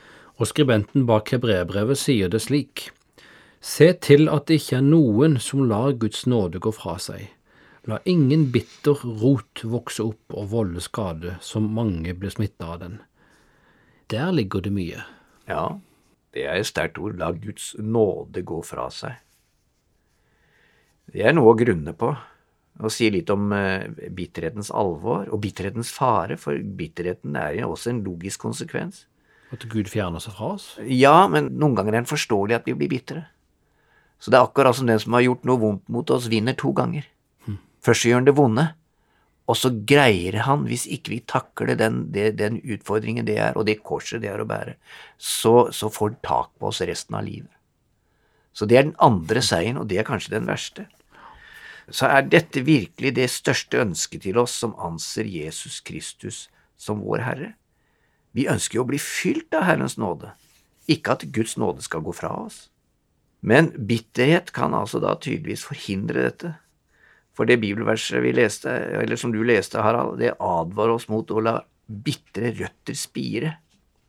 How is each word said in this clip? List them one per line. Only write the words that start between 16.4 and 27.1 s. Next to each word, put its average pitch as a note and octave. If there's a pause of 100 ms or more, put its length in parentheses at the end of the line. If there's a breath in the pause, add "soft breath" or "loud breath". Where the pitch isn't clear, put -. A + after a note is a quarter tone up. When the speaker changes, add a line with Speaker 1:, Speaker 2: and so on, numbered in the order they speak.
Speaker 2:
er D#2
et G#2+
sterkt D#2+
ord. G2+
La E2+
Guds G2+
nåde G#2+
gå D#2+
fra B1+
seg. - (1900)
Det G2
er C3
noe A#2
å A2
grunne F#2+
på, B2 (680 loud breath)
og A2
si A2+
litt F#2
om, G2+
eh, G2 (260)
bitterhetens F2+
alvor G#2+
og G#2
bitterhetens G#2
fare, A2+
for C#2+
bitterheten F2